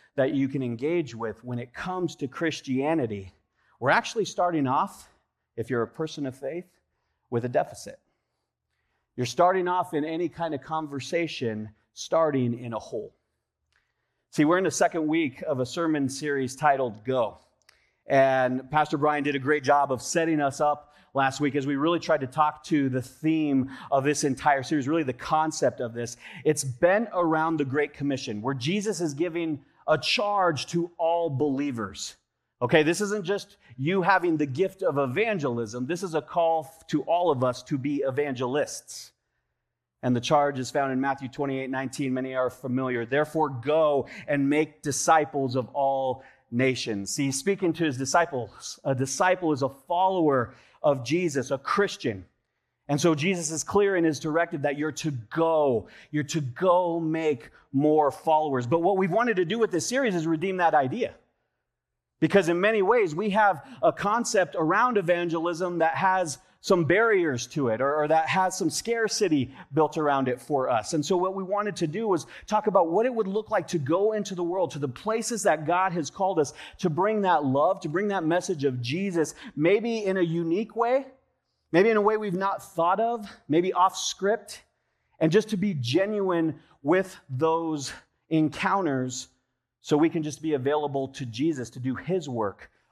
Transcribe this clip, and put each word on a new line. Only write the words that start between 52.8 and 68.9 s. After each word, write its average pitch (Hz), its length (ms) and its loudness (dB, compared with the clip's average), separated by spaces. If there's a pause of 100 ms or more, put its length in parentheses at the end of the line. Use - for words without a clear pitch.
And 143 100 0
so 156 160 4
Jesus 165 360 -2
is 156 120 -6
clear 202 320 2
in 175 100 2
his 151 140 2
directive 160 440 -2
that 143 160 -2
you're 151 140 -2
to 156 180 -6
go. 143 800 0 (220)
You're 151 140 -2
to 160 160 -4
go 175 580 0
make 160 520 -2 (200)
more 147 400 4
followers. 151 560 0
But 156 140 2
what 190 160 4
we've 185 160 2
wanted 220 240 2
to 185 80 2
do 185 140 -2
with 220 120 2
this 165 160 -2
series 240 280 0
is 160 120 -2
redeem 165 300 0
that 170 160 4
idea. 147 400 2 (1080)
Because 170 280 4
in 170 100 2
many 214 220 2
ways, 190 340 2
we 202 160 -2
have 196 360 2 (160)
a 160 100 4
concept 208 640 0
around 208 380 2
evangelism 175 840 0
that 160 140 2
has 175 440 0 (240)
some 180 220 4
barriers 175 640 2
to 139 220 -2
it, 113 120 0
or, 139 140 0
or 151 120 2
that 156 220 2
has 185 300 0
some 180 100 0
scarcity 202 800 0 (220)